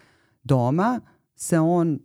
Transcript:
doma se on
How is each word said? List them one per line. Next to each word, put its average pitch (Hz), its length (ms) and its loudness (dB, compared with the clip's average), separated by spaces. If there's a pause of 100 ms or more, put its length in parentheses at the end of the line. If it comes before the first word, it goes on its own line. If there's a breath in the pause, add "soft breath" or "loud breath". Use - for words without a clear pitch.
(420 soft breath)
doma 143 580 0 (340 soft breath)
se - 240 -2
on 165 460 0